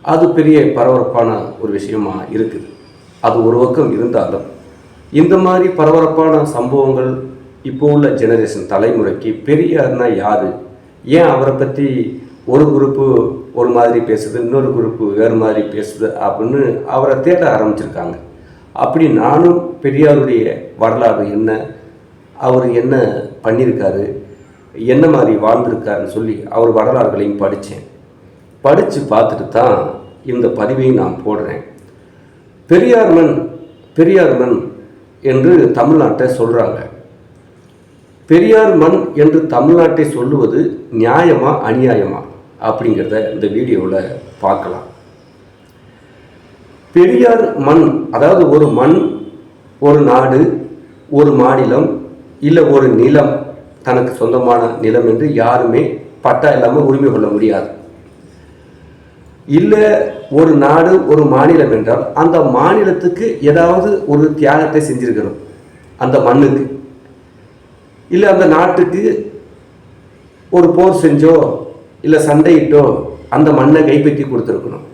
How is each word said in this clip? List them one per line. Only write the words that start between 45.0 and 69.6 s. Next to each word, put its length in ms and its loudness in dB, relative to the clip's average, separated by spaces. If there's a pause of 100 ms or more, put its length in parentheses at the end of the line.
பெரியார் 680 2
மண், 540 2
அதாவது 380 2
ஒரு 180 4
மண், 520 0 (600)
ஒரு 220 4
நாடு, 640 0 (420)
ஒரு 220 4
மாநிலம், 760 0 (320)
இல்ல 240 2
ஒரு 240 4
நிலம், 580 2 (380)
தனக்கு 300 -2
சொந்தமான 560 0 (120)
நிலம் 260 0
என்று 260 0
யாருமே 640 0 (220)
பட்டா 300 2
இல்லாம 280 0
உரிமை 320 2
கொள்ள 160 -2
முடியாது. 500 -2 (1700)
இல்ல 600 2 (240)
ஒரு 240 4
நாடு, 520 2
ஒரு 180 4
மாநிலம் 460 2
என்றால் 420 -2
அந்த 280 2
மாநிலத்துக்கு 1000 0
ஏதாவது 680 2
ஒரு 260 2
தியாகத்தை 480 0
செஞ்சிருக்கணும் 560 -4 (600)
அந்த 220 0
மண்ணுக்கு. 640 0 (1300)
இல்ல 220 2
அந்த 140 2
நாட்டுக்கு 840 0 (1200)